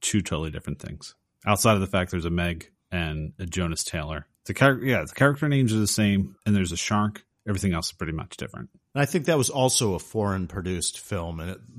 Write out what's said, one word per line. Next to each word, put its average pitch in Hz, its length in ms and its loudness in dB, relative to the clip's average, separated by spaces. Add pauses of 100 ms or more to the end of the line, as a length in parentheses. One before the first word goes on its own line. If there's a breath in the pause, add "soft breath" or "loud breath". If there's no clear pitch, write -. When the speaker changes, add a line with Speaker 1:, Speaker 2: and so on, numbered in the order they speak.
Speaker 1:
two 101 220 2
totally 80 280 -4
different - 300 -8
things. - 340 -14 (300)
Outside 107 300 6
of 98 60 4
the 95 60 2
fact 92 260 0
there's 85 120 0
a 82 60 -2
Meg 85 400 -2 (200)
and 80 480 -4
a 92 60 -8
Jonas 85 400 -2
Taylor. 76 420 -6 (200)
The 101 80 -6
char-, 139 280 4
yeah, 120 200 2
the - 100 -10
character 143 360 2
names 131 260 4
are 110 60 2
the 104 60 2
same, 101 500 2 (100)
and 104 100 4
there's 90 160 0
a 85 40 -4
shark. 104 480 -2 (220)
Everything 98 280 0
else 80 120 -4
is - 60 -8
pretty 78 200 -6
much 80 260 -8
different. - 320 -12 (240)
Speaker 2:
And 143 80 2
I - 20 4
think 151 220 0
that 165 100 4
was 131 140 2
also 127 440 2
a 82 40 -2
foreign 98 480 -2
produced 90 540 -4
film, 85 400 -6
and 85 100 -6
it, 98 80 -10 (200)